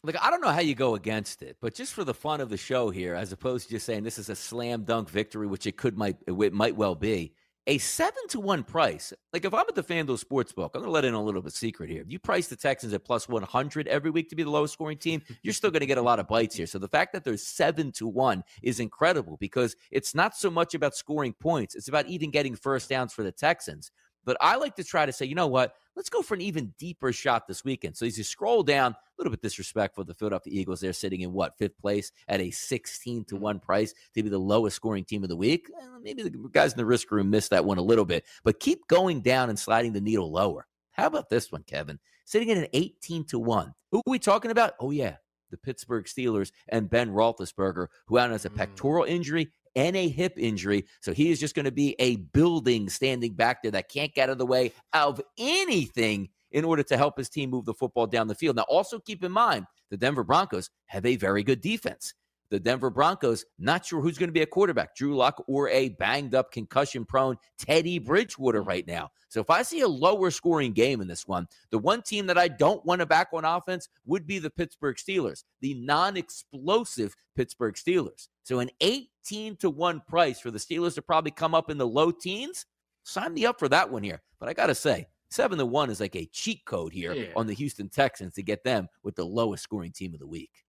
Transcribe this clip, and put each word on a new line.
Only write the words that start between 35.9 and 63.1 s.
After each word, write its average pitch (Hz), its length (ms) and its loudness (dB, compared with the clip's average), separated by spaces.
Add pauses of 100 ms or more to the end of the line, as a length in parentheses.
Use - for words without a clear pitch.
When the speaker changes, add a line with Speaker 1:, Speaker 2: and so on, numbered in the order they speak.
Speaker 1:
maybe 226 220 -10
the 185 60 -4 (240)
guys 147 180 6
in 123 60 -8
the 117 80 0
risk 120 260 2
room 98 180 4
missed 104 200 4
that 87 160 6
one 98 120 2
a 87 40 0
little 107 240 6
bit, 85 180 -2 (220)
but 110 160 2
keep - 260 0
going 175 320 4
down 123 300 4
and 104 100 -4
sliding 113 320 2
the 101 80 -2
needle 101 320 0
lower. 85 360 0 (240)
How 247 160 0
about 311 200 -2
this - 240 -2
one, 73 120 -10
Kevin? 73 360 -8 (240)
Sitting 226 260 0
at 208 80 4
an 156 140 0
eighteen 165 540 -2
to 127 120 -6
one. 113 360 0 (180)
Who 196 60 2
are 240 120 0
we 262 100 2
talking 220 320 2
about? 226 280 4
Oh, 135 120 -4
yeah, 123 260 -2 (340)
the 90 60 -16
Pittsburgh 117 480 -6
Steelers 110 480 -2 (160)
and 110 200 0
Ben 117 200 2
Roethlisberger, 95 800 0 (180)
who 113 120 2
out 123 140 4
has 107 140 -6
a - 40 -4
Speaker 2:
Mm. 107 60 -12
Speaker 1:
pectoral 139 480 0
injury 160 480 -2 (240)
and 165 200 2
a 185 120 2
hip 175 300 -2
injury. 101 480 0 (160)
So 90 120 -4
he 156 180 4
is 151 80 2
just 147 160 -4
gonna 139 160 0
be 143 260 0
a 123 200 4
building 123 720 2
standing 120 440 -2
back 113 300 2
there 110 80 0
that 95 180 -2
can't 147 240 -4
get 131 160 4
out 135 40 0
of 127 40 -4
the 127 80 2
way 127 260 4 (220)
of 143 260 2 (200)
anything 165 880 0 (220)
in 151 120 0
order 160 200 2
to 135 120 2
help 143 220 4
his 131 100 -6
team 135 220 -6
move 127 160 -4
the 107 80 -4
football 120 320 0
down 110 220 0
the 104 80 -4
field. 147 200 0
Now, 113 140 2
also 190 300 2
keep 185 240 -10
in 180 80 -4
mind, 185 340 2 (240)
the 101 80 -8
Denver 127 260 2
Broncos 131 460 2 (160)
have 98 220 -2
a 127 80 6
very 98 260 2
good 123 180 2
defense. - 540 -4 (360)
The 98 100 0
Denver 120 320 0
Broncos, 135 540 2 (120)